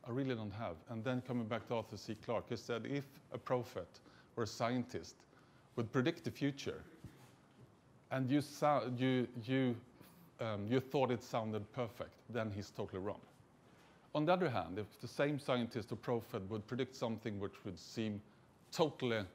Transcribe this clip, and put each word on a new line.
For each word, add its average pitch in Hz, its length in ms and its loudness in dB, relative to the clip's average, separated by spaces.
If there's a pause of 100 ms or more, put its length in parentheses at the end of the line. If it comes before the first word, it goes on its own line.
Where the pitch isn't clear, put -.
I 127 40 -8
really 131 240 0
don't 107 180 -4
have." 98 240 -4 (140)
And 110 120 -4
then 127 200 0
coming 120 240 -2
back 110 220 -2
to 123 80 0
Arthur 110 200 -4
C 107 200 -6
Clarke, 107 340 -2
he 120 60 0
said, 113 280 -4
"If 139 200 -2 (280)
a - 60 -6
prophet - 600 -2 (360)
or 120 60 0
a 107 40 2
scientist 117 720 -2 (600)
would 113 140 0
predict 135 340 2
the 117 60 0
future, 139 520 -2 (1300)
and 131 200 0
you 143 120 6
sou-, 131 560 2
you, 127 280 4 (180)
you, 127 320 4 (640)
um, 104 280 0
you 127 120 6
thought 131 300 2
it 117 120 2
sounded 110 500 -2
perfect, - 400 -4 (160)
then 110 220 -2
he's 98 200 -6
totally 98 300 -4
wrong." 98 200 -4 (960)
On 151 80 4
the 170 80 8
other 180 160 6
hand, 92 300 0
if 101 240 -6
the 123 40 -8
same 147 320 2
scientist 123 540 2
or 110 40 -2
prophet 113 520 -2
would 107 180 -4
predict 127 300 -4
something 113 420 -2
which 98 280 -6
would 90 120 -6
seem 107 440 -2 (500)
totally 131 480 2 (140)